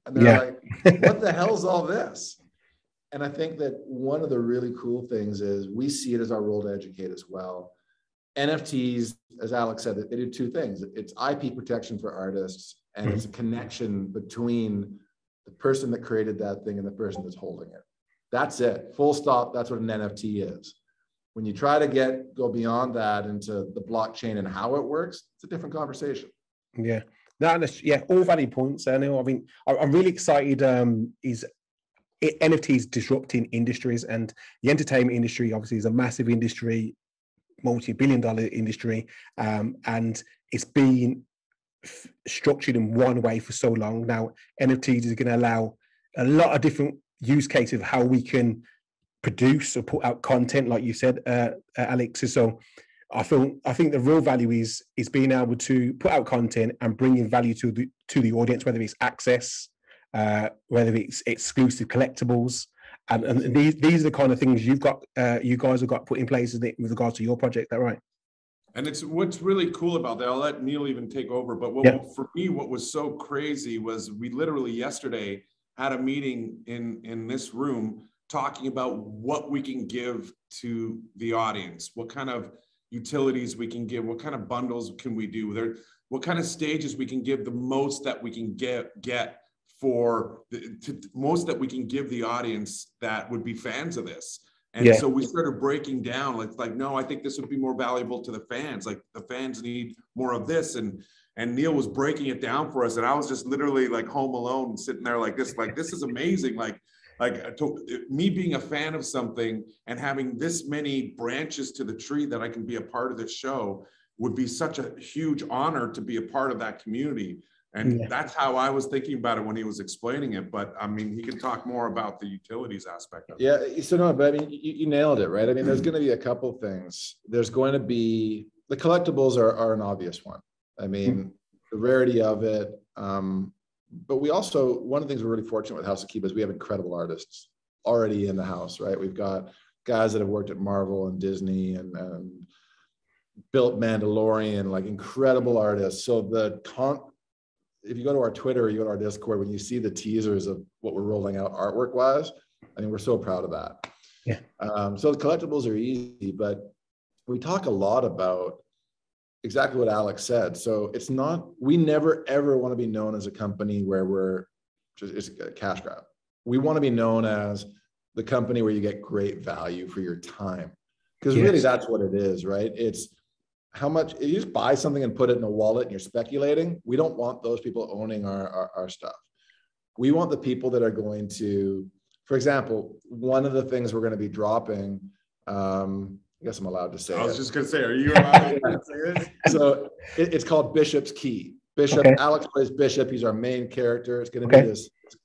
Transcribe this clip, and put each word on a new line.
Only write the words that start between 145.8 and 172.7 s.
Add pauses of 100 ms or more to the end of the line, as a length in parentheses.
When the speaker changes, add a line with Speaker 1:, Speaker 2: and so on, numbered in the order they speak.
Speaker 1:
So
the
con-, (800)
if
you
go
to
our
Twitter,
you
go
to
our
Discord,
when
you
see
the
teasers
of (180)
what
we're
rolling
out
artwork-wise, (460)
I
mean,
we're
so
proud
of
that. (380)
Speaker 2:
Yeah. (200)
Speaker 1:
Um,
so
the
collectibles
are
easy,
but (540)
we
talk
a
lot
about (840)
exactly
what
Alex
said.
So
it's
not, (120)
we
never,
ever
wanna
be
known
as
a
company
where
we're (500)
just,
it's
a
cash
grab. (420)
We
wanna
be
known
as (500)
the
company
where
you
get
great
value
for
your
time. (500)
'Cause
really
Speaker 2:
Yes.
Speaker 1:
that's
what
it
is,
right?